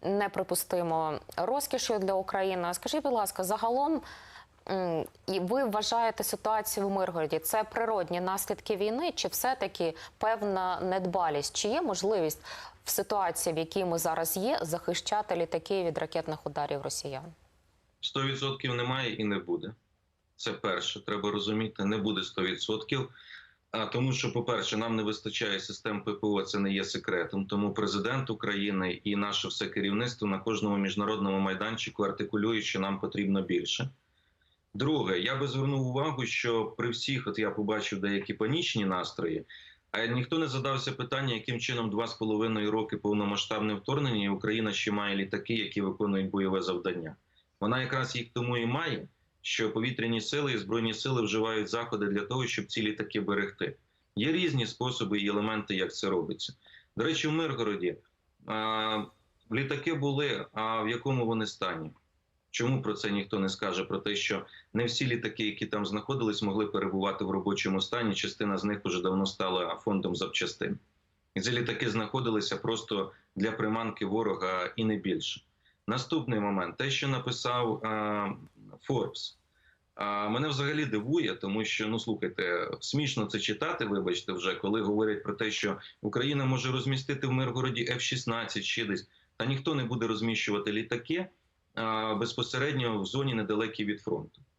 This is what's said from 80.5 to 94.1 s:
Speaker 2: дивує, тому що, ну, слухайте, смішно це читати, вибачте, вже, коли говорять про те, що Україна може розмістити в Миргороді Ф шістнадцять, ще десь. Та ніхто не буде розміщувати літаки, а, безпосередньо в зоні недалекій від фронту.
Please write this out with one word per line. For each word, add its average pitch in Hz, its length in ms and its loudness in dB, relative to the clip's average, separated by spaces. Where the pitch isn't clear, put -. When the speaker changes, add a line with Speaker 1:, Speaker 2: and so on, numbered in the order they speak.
Speaker 2:
дивує, 113 500 0
тому 101 300 -2
що, 107 220 -2
ну, 110 120 0
слухайте, 90 800 -2
смішно 135 460 0
це 104 140 -4
читати, 120 460 -2
вибачте, 92 480 -2
вже, 90 220 -2
коли 101 260 0
говорять 104 420 2
про 104 100 -4
те, 107 180 -2
що 98 260 -2
Україна 131 440 0
може 131 260 2
розмістити 135 560 0
в 131 40 2
Миргороді 127 520 0
Ф 120 180 -2
шістнадцять, 113 640 -2
ще 117 220 -2
десь. 98 220 -2
Та 113 80 0
ніхто 139 300 0
не 135 80 0
буде 113 240 0
розміщувати 104 640 0
літаки, 120 560 -2
а, 110 400 0
безпосередньо 120 840 0
в 95 40 -2
зоні 135 280 0
недалекій 107 520 0
від 104 160 -4
фронту. 78 400 -4